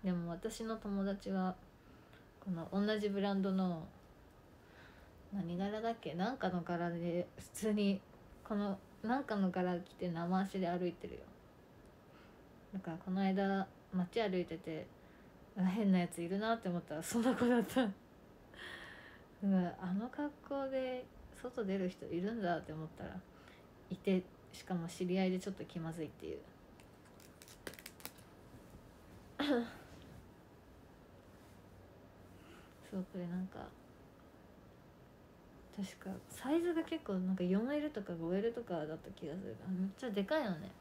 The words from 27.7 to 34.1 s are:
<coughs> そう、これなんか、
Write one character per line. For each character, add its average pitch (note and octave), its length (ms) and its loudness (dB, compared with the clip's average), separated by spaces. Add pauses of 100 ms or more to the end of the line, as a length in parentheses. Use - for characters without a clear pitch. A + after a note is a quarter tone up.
<coughs> B3+ 300 4 (3250)
そ G3 80 -2
う、 F#3 160 0
こ F#3+ 60 -4
れ F3+ 80 -2
な F3 100 -2
ん F#3 100 0
か、 - 200 -8 (2000)